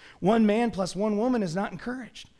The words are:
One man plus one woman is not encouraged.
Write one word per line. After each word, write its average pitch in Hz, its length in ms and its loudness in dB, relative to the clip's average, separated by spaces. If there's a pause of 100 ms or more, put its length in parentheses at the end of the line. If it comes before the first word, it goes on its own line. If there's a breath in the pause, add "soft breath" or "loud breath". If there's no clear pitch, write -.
(200 loud breath)
One 220 240 4
man 220 280 4
plus 180 240 -4
one 208 240 0
woman 240 240 0
is 165 100 -4
not 196 180 -4
encouraged. 240 580 -12 (100)